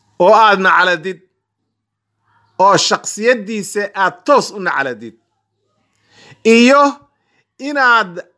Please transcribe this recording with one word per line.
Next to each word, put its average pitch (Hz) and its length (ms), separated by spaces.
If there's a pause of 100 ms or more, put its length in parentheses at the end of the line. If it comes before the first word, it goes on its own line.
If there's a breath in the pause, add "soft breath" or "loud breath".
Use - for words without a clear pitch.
(200)
oo 196 140
aad 214 260
nacladid, 175 580 (1400)
oo 190 180
shakhsiyaddiisa 208 1040 (100)
aad 196 220 (100)
toos 269 240
u 202 120
nacladid. 131 540 (1300 soft breath)
Iyo 240 400 (800)
inaad 247 520 (240)